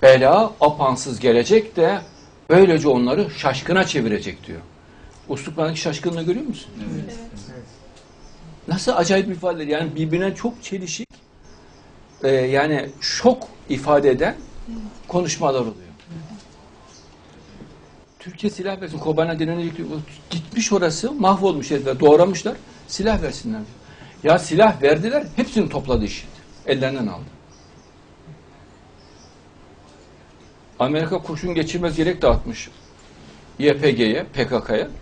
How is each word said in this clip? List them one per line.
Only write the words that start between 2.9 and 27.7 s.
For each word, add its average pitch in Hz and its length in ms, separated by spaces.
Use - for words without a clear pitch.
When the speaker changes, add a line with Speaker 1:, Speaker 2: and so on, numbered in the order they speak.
Speaker 1:
şaşkına 165 540
çevirecek." 107 600
diyor. 82 140
Usluplarındaki 160 520
şaşkınlığı 170 420
görüyor 196 240
musun? - 320
Speaker 2:
Evet. - 400
Speaker 3:
Evet. 123 100
Speaker 1:
Nasıl 190 240
acayip 190 380
ifadeler, 170 360
yani 151 280
birbirine 165 400
çok - 280
çelişik, 185 460
e, 135 40
yani 135 640
şok - 420
ifade 143 420
eden 143 260
Speaker 3:
Evet. 226 100
Speaker 1:
konuşmalar 160 520
oluyor. 113 140
Türkiye 180 320
silah 190 300
versin, 160 180
Kobane 156 400
denilen 165 200
ülke, 170 240
gitmiş 208 420
orası, 185 400
mahvolmuş 190 580
herifler, 135 300
doğramışlar, 170 560
"Silah 202 340
versinler." 117 380
diyor. 151 120
Ya 180 40
silah 175 440
verdiler, 170 440
hepsini 226 320
topladı 127 360
işit. - 240
Ellerinden 131 400
aldı. 90 180